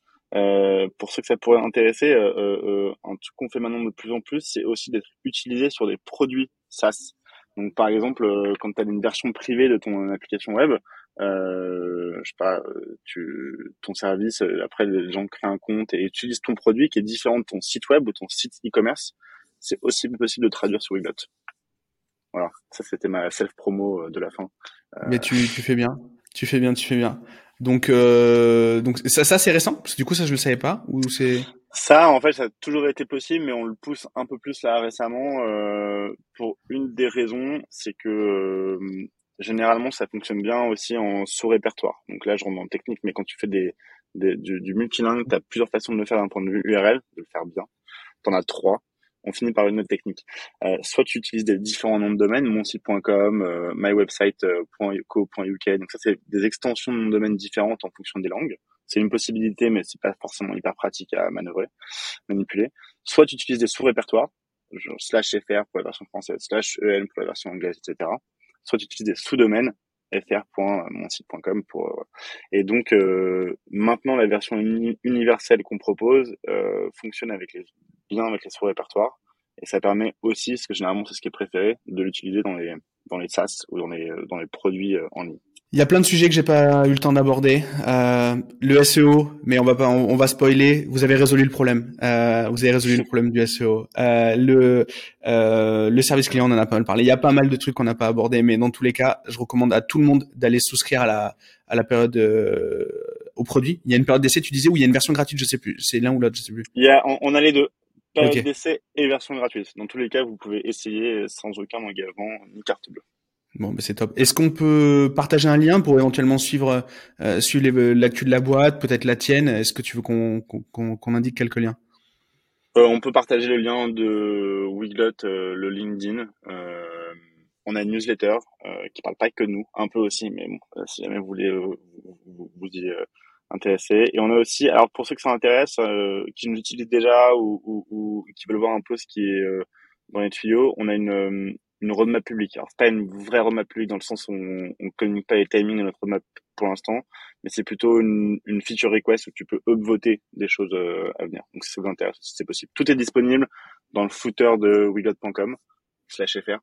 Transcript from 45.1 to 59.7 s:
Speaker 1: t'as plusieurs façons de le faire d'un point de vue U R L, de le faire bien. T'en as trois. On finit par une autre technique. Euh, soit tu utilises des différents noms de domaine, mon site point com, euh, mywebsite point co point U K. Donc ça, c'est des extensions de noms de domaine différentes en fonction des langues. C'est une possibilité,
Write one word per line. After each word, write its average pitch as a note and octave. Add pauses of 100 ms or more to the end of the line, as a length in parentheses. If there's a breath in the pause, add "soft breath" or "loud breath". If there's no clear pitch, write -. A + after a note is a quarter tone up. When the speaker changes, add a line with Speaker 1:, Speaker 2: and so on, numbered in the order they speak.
Speaker 1:
t'as G#2
plusieurs A#2
façons A2
de G#2+
le G#2
faire A2
d'un G2+
point F#2+
de F#2+
vue G2
U G#2
R G2+
L, B2 (160)
de F2
le -
faire E2+
bien. F2 (580 loud breath)
T'en G2
as F2+
trois. - (420)
On G2+
finit A#2+
par G#2+
une G#2+
autre G2+
technique. - (380 loud breath)
Euh, F#2
soit -
tu -
utilises A2
des G#2
différents G#2+
noms G#2
de G#2
domaine, A2
mon G#2+
site -
point G2+
com, G#2
euh, F2
mywebsite G2+ (320)
point G2+ (140)
co G2+
point G2
U F#2+
K. G2
Donc F#2+
ça, -
c'est G#2 (100)
des G2+
extensions A#2+
de A#2+
noms A2+
de G#2+
domaine G#2+
différentes G#2
en F#2
fonction -
des F#2
langues. A#2 (300)
C'est -
une G#2+
possibilité, A2+